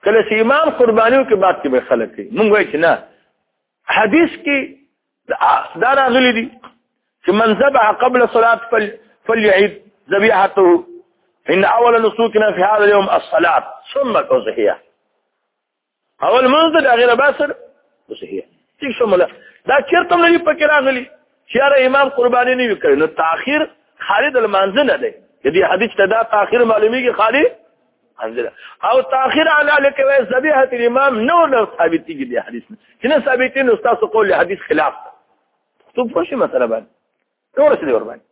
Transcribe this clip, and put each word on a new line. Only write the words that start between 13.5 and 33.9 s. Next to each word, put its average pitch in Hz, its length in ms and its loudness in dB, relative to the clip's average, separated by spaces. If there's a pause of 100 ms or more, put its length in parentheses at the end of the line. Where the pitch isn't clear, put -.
ثم 254 240 -2
الأضحية. 110 680 -2 (1400)
اول 247 240 2
منځ 311 360 2
د 277 40 2
هغې 240 200 4
نه 240 60 4
بعد 277 240 2
سره 294 180 -4 (540)
اضحیه. 95 340 -12 (360)
ٹھیک 269 180 -8
شو 233 100 0
مولا؟ 180 200 2 (380)
دا 269 160 2
چېرته 349 320 -4
هم 349 80 2
نه 339 160 4
دي - 60 0
پکې 311 200 -2
راغلي 269 420 0 (440)
چې - 60 -10
یاره 269 300 2
امام 269 240 2
قرباني 247 460 0
نه 254 120 -2
وي 202 80 -2
کړی. 143 220 2
نو 156 100 0
تاخیر 165 600 -4 (320)
خالي 226 300 -2
د 262 80 -2
لمانځه 202 460 0
نه 214 140 0
دی. 123 140 -6 (320)
د - 120 0
دې 180 160 2
حدیث 196 240 -4
ته 196 100 2
دا 220 180 0
تاخیر 220 420 0
معلومیږي 226 460 0
خالي 226 320 0
لمانځه - 1000 -8
ده. 110 100 -6 (320)
او 240 180 2
تاخیر 262 460 0
عن 294 220 2 (640)
ذبیحة 269 400 0
الامام 240 460 0
نه 277 160 0
ورته 269 300 2 (120)
ثابتېږي 165 540 -4
دې - 160 -6
حدیث 120 240 -14
نه. - 60 -20 (240)
چې - 40 -8
نه 285 140 2
ثابتېږي، 262 440 -2
نو 240 120 2
ستاسو 180 320 -2